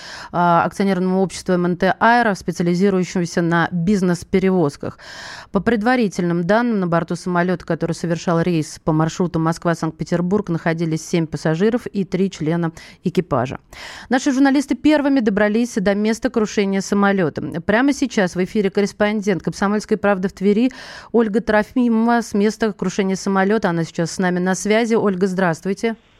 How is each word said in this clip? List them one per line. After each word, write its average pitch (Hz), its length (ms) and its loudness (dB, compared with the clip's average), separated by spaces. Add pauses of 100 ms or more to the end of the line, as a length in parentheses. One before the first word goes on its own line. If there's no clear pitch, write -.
(300)
а, 175 340 4
акционерному 185 560 0
обществу 185 340 -2
М 175 120 2
Н 175 100 0
Т 185 220 2
«Аэро», 233 360 4
специализирующемуся 180 1080 0
на 170 300 0
бизнес-перевозках. 180 1300 0 (520)
По 196 100 0
предварительным 202 840 0
данным, 214 360 2
на 185 60 0
борту 170 300 0
самолета, 180 480 -2
который 165 280 -2
совершал 165 500 -2
рейс 165 420 -2
по 165 80 0
маршруту 160 480 0
Москва-Санкт-Петербург, 170 1080 -2
находились 165 540 -2
семь 165 220 0
пассажиров 180 600 0
и 196 180 -4
три 190 260 -2
члена 165 420 -2 (300)
экипажа. 160 560 -2 (500)
Наши 269 220 2
журналисты 269 460 2
первыми 285 440 4
добрались 208 280 2 (280)
до 202 180 2
места 214 340 -2
крушения 202 540 0
самолета. 190 800 0
Прямо 247 320 2
сейчас 208 420 -2
в 185 80 0
эфире 196 260 0
корреспондент 208 720 0
«Комсомольской 202 540 -2
правды» 202 320 0
в - 40 -4
Твери 208 380 2 (400)
Ольга 226 300 2
Трофимова 233 800 2
с - 140 -8
места 214 400 0
крушения 190 420 -2
самолета. 196 540 0
Она 170 140 0
сейчас 165 260 -4
с - 80 -12
нами 180 220 0
на 185 140 0
связи. 214 400 0
Ольга, 196 320 2
здравствуйте. 190 720 -2 (240)